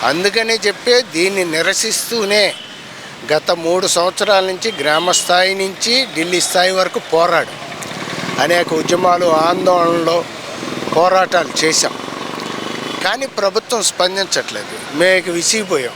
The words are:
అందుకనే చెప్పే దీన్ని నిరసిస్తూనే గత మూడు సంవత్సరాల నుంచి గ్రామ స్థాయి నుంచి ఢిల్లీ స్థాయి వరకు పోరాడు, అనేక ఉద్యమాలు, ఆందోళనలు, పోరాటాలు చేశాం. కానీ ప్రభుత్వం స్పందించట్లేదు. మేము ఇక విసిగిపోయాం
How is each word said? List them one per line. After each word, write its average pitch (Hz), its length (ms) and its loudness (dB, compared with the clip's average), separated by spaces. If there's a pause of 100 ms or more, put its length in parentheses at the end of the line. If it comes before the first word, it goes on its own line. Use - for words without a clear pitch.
అందుకనే 202 520 0
చెప్పే 208 460 2
దీన్ని 190 440 0
నిరసిస్తూనే 196 1080 0 (800)
గత 156 180 0
మూడు 175 360 0
సంవత్సరాల 190 580 2
నుంచి 185 260 -4
గ్రామ 160 400 0
స్థాయి 185 440 2
నుంచి 196 600 0
ఢిల్లీ 170 260 0
స్థాయి 185 300 2
వరకు 185 280 0
పోరాడు, 165 500 2 (920)
అనేక 170 320 2
ఉద్యమాలు, 175 520 2
ఆందోళనలు, 170 1000 2 (680)
పోరాటాలు 175 720 2
చేశాం. - 320 0 (1040)
కానీ 233 220 -2
ప్రభుత్వం 208 580 -2
స్పందించట్లేదు. 147 1120 -4
మేము 185 200 4
ఇక 175 120 -2
విసిగిపోయాం 170 680 -2